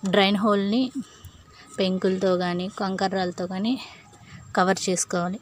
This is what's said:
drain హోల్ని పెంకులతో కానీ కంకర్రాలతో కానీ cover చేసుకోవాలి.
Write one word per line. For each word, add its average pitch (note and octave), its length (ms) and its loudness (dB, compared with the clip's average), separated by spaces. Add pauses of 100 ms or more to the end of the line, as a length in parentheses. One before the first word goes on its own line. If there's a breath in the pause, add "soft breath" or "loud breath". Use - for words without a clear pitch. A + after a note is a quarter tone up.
drain G3 280 4
హోల్ని G#3 540 2 (880 loud breath)
పెంకులతో F#3 580 2
కానీ F3+ 320 -2 (100)
కంకర్రాలతో F#3+ 680 -2
కానీ G3+ 340 -2 (720 loud breath)
cover F#3+ 340 2
చేసుకోవాలి. F3+ 520 -2